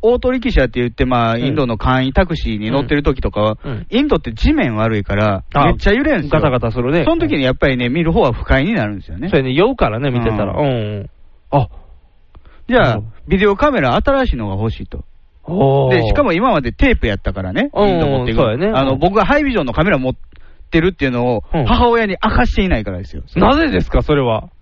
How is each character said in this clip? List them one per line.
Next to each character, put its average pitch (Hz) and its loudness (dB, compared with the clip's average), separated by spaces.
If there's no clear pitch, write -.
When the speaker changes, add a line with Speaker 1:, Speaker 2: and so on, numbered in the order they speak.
Speaker 1:
オ 233 4
ー 247 -2
ト 254 0
リ 254 -2
キ 233 -2
シ 170 4
ャ 131 2
っ - -2
て 123 -6
言 120 -2
っ - -12
て、 131 0
ま 120 0
あ、 - 0
Speaker 2:
う - -4
ん。 123 -4
Speaker 1:
イ 131 0
ン 143 -2
ド 147 0
の 117 -4
簡 131 0
易 131 -2
タ 190 2
ク 175 -4
シ - -4
ー 107 -4
に 110 -4
乗 135 0
っ 127 -4
て 151 0
る 147 0
時 143 -2
と 104 -4
か - -6
は、 107 0
Speaker 2:
う - -10
ん。 139 -6
う 117 -6
ん。 101 -10
Speaker 1:
イ 240 0
ン 302 0
ド 233 2
っ 151 -2
て 127 -8
地 269 2
面 147 0
悪 110 0
い 101 -4
か 98 -4
ら、 104 0
Speaker 2:
あ、 143 4
Speaker 1:
め - 4
っ - 0
ち - 0
ゃ 202 4
揺 262 2
れ 294 2
ん - 0
す 147 -4
よ。 143 -8
Speaker 2:
ガ 156 2
タ 151 2
ガ 123 0
タ 113 -4
す 113 -4
る 123 0
ね。 165 2
Speaker 1:
そ 330 2
の - -2
時 320 0
に 135 0
や 247 2
っ - -4
ぱ 156 2
り 131 0
ね、 123 -2
見 160 0
る 160 0
方 202 2
は 135 4
不 - -6
快 135 0
に 208 -2
な 131 -2
る 104 -6
ん 95 -10
で - -16
す - -20
よ 85 -10
ね。 110 -6
Speaker 2:
そ 170 2
う - 6
や 135 0
ね。 127 -2
酔 190 2
う 262 -4
か 156 0
ら 110 -4
ね、 139 -2
見 120 0
て 113 0
た 104 -2
ら。 98 -4
Speaker 1:
う - -4
ん。 - -4
Speaker 2:
う - 0
ん 139 0
う 104 -4
ん。 98 -12
あ。 139 2
Speaker 1:
じ 240 2
ゃ 170 4
あ、 107 0
Speaker 2:
う - -4
ん。 107 -12
Speaker 1:
ビ 185 0
デ 208 4
オ 202 2
カ 285 2
メ 233 0
ラ 127 0
新 262 0
し 180 0
い - 0
の 107 -6
が 95 -6
欲 110 -2
し 101 -10
い - -14
と。 - -14
Speaker 2:
お 139 2
ー。 127 2
Speaker 1:
で、 120 2
し 107 2
か 294 2
も 202 2
今 226 2
ま 160 2
で 120 -6
テ 262 4
ー 190 0
プ - -2
や 101 -2
っ - -6
た - -6
か 95 -6
ら 92 -6
ね、 285 -2
Speaker 2:
う - 0
ん - 4
う 208 4
ん。 - 4
Speaker 1:
イ 185 2
ン 170 0
ド 160 2
持 135 0
っ - -2
て - -2
い - 0
く。 139 2
Speaker 2:
そ 135 4
う 110 2
や 117 -2
ね。 175 0
Speaker 1:
あ 135 2
の、 135 0
僕 175 2
が 208 4
ハ 277 2
イ 302 0
ビ 277 -2
ジ 220 0
ョ 165 0
ン - -2
の 127 -6
カ 156 0
メ 208 2
ラ - 2
持 131 -2
っ 127 -4
て 165 2
る 175 2
っ 185 -6
て 143 -4
い - 0
う 127 0
の 123 0
を、 120 -2
Speaker 2:
う 165 0
ん。 123 0
Speaker 1:
母 240 4
親 233 2
に 185 -6
明 214 2
か 247 2
し - 0
て - 2
い 190 0
な 156 0
い 107 -4
か 98 -8
ら 90 -8
で 98 -10
す - -16
よ。 - -10
Speaker 2:
な 202 4
ぜ 311 0
で 196 -2
す - -2
か、 - 2
そ - 0
れ 143 0
は。 113 -2